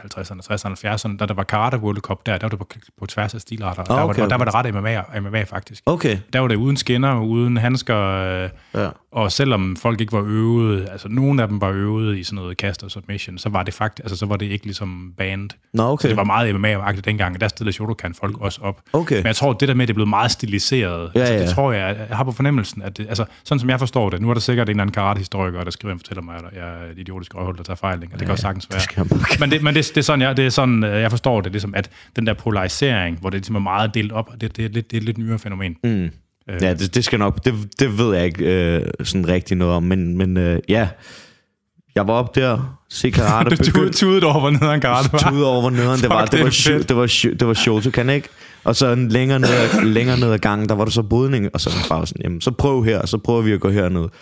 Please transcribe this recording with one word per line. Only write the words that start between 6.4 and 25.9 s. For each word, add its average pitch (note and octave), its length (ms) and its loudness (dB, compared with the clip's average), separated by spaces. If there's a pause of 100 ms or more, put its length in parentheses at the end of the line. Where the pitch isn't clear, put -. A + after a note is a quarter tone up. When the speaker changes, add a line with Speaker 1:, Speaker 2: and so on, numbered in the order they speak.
Speaker 1:
var C3 80 2
det A2+ 80 2
uden C3+ 200 2
skinner, C3 440 2
uden A#2 360 2
handsker, A#2+ 440 0
øh, F#2 480 -2 (260)
Speaker 2:
Ja. G#2 140 -2 (240)
Speaker 1:
Og G#2 200 0
selvom G2 440 0
folk A2+ 240 -2
ikke A2+ 120 -4
var G#2 140 0
øvede, A2 640 2
altså, G2 200 -14
nogle C3+ 340 2
af A2 60 0
dem G#2 120 -4
var F#2+ 100 0
øvede G#2 480 -2
i F2+ 40 -8
sådan G2+ 140 -8
noget F2+ 220 -10
cast G2+ 260 -6
og G2 60 -16
submission, G2 480 -12
så G#2+ 100 -8
var G2 140 0
det - 120 -6
fakt-, G#2+ 260 -6
altså, G2+ 160 -8
så G#2 100 -4
var G2+ 100 -2
det G2+ 100 -6
ikke G2+ 180 -6
ligesom F#2 540 -10
band. G2 320 -6 (240)
Speaker 2:
Nå, A2 80 2
okay. C3+ 200 0
Speaker 1:
Så C#3+ 60 2
det G#2+ 80 0
var G2+ 80 2
meget G#2 300 2
M G2+ 60 0
M G2 40 0
A-agtigt G2+ 400 -2
dengang, G2+ 300 -2
og F#2 60 -10
der A2 80 0
stillede G#2 260 -4
Shotokan G#2+ 400 -6
folk G#2 260 -6
også G2 220 -6
op. G2+ 180 -6 (120)
Speaker 2:
Okay. D#3 240 0
Speaker 1:
Men F#2+ 100 0
jeg A2 100 0
tror, C#3 160 2
det C3+ 160 0
der C3 60 2
med, B2+ 80 4
at A#2+ 60 2
det A2+ 40 0
er - 20 -4
blevet G#2+ 140 2
meget G#2+ 220 2
stiliseret, G2 840 -2
Speaker 2:
Ja, A#2+ 60 4
Speaker 1:
altså, B2 140 4
det G#2 60 2
Speaker 2:
ja. F2 60 2
Speaker 1:
tror B2+ 260 2
jeg, G2 240 -2 (120)
jeg A2 80 -6
har B2+ 80 0
på B2+ 80 -2
fornemmelsen, A#2+ 500 -2
at G2 140 -10
det, G#2+ 120 -8
altså, A2 160 -2 (200)
sådan C#3+ 160 0
som B2 100 0
jeg C3 80 2
forstår A#2+ 320 0
det, F#2 120 -2
nu A#2 80 2
er A#2+ 40 2
der A#2 60 0
sikkert A#2+ 280 0
en - 20 0
eller G#2 120 0
anden G2 120 -2
karate-historiker, F#2+ 720 -2
der F2 60 -6
skriver G2+ 220 -10